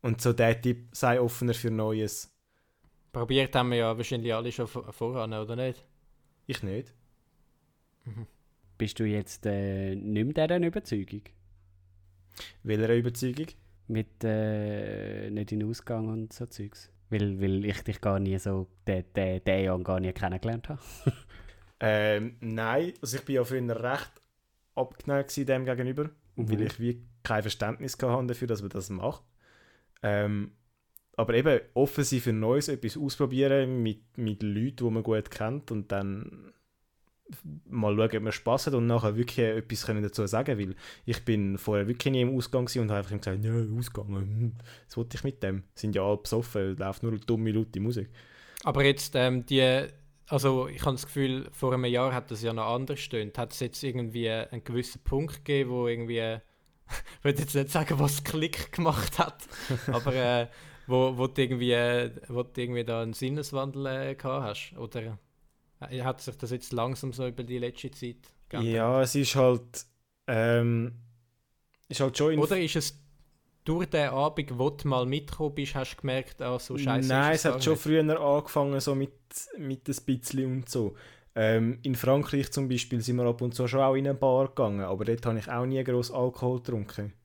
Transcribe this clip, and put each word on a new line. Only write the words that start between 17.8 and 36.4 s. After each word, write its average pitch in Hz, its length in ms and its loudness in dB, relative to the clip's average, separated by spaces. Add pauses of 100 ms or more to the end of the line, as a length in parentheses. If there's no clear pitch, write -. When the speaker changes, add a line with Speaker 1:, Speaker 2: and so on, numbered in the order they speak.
Speaker 3:
dich - 180 -4
gar 98 180 2
nie 95 200 0
so, 95 300 -2 (180)
den, 92 180 0 (100)
den, 92 300 0
den 95 200 4
Jan 92 200 0
gar 92 160 0
nie 92 120 0
kennengelernt 104 560 -4
habe. 151 120 -10 (240)
<laughs> 139 80 4 (720)
Speaker 1:
Ähm, 107 540 2
nein, 117 540 0 (100)
also 131 140 -6
ich 131 80 -8
bin 139 100 -2
ja 127 80 4
früher 120 400 -2
recht 131 300 -4 (640)
abgeneigt 139 540 -2
gsi 143 140 -2
dem 131 200 2
gegenüber, 131 460 -2 (260)
Speaker 3:
Mhm. 113 120 -2
Speaker 1:
weil 107 140 2
ich 107 160 -2
wie 120 240 -2 (220)
kein 107 180 0
Verständnis 113 560 -4
gehabt 123 200 2
habe 127 100 -2
dafür, 120 180 -4
dass 110 160 -2
man 98 80 -6
das 95 180 -8
macht. 101 360 -6 (800)
Ähm, 104 480 0 (640)
aber - 180 2
eben 147 240 6 (160)
offen 139 300 2
sein 127 160 0
für 120 120 0
Neues, 117 360 2
etwas 123 280 -4
ausprobieren 135 840 2
mit, 107 340 -4
mit 107 280 -2
Leuten, 110 320 -2
die 120 140 0
man 110 120 0
gut 107 300 0
kennt 120 400 -4
und 104 180 -4
dann 98 600 -6 (1120)